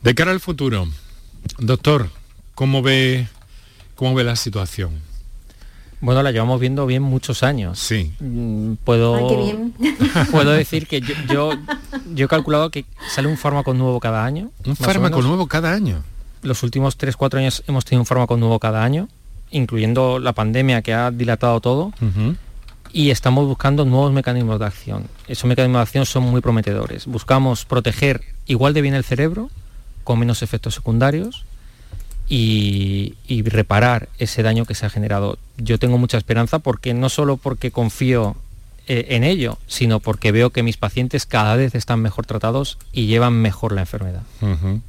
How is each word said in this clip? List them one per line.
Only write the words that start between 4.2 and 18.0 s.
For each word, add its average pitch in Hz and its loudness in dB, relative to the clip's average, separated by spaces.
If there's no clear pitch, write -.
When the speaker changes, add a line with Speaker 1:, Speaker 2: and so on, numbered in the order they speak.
Speaker 1:
la 117 0
situación? 98 -4
Speaker 2:
Bueno, 131 2
la 139 2
llevamos 120 2
viendo 135 0
bien 127 0
muchos 131 0
años. 107 -2
Speaker 1:
Sí. 90 -2
Speaker 2:
Mm, 117 -4
puedo 117 4
Speaker 3:
Ay, 120 2
qué 127 4
bien. 220 -2
Speaker 2:
<laughs> 165 2
puedo 147 4
decir 156 0
que 139 -2
yo, 135 -6
yo, 147 2
yo 135 0
he - -4
calculado 156 2
que 139 -8
sale 139 -2
un 156 -2
fármaco 143 0
nuevo 127 0
cada 113 0
año, 165 -6
Speaker 1:
¿Un 131 -4
Speaker 2:
más 147 -4
o - -2
Speaker 1:
fármaco 180 2
Speaker 2:
menos. 127 4
Speaker 1:
nuevo 175 2
cada 165 0
año? 127 -2
Speaker 2:
Los 127 -2
últimos 131 0
tres, 135 -4
cuatro 135 0
años 131 0
hemos 135 0
tenido 123 2